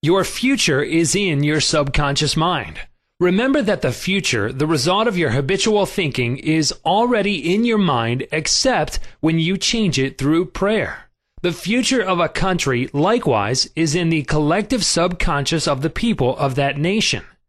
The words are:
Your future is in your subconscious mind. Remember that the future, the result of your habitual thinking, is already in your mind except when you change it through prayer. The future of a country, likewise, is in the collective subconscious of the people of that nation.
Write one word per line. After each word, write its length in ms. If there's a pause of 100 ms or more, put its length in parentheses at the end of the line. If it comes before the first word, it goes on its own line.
Your 240
future 580
is 320
in 300
your 160
subconscious 720
mind. 440 (420)
Remember 400
that 220
the 100
future, 580
the 160
result 400
of 120
your 120
habitual 540
thinking, 540
is 340 (140)
already 680
in 120
your 100
mind 560
except 680 (200)
when 180
you 200
change 400
it 180
through 300
prayer. 560 (400)
The 100
future 480
of 180
a 100
country, 640
likewise, 840
is 180
in 140
the 160
collective 600
subconscious 840
of 120
the 100
people 480
of 180
that 220
nation. 440 (260)